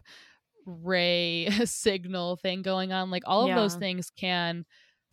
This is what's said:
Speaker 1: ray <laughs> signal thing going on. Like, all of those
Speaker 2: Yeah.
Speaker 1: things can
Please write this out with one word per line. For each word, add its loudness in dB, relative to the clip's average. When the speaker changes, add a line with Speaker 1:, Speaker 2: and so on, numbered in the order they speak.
Speaker 1:
ray 2
<laughs> 2
signal -2
thing -4
going -2
on. -2
Like, -2
all 4
of 2
those 2
Speaker 2:
Yeah. -8
Speaker 1:
things -4
can -2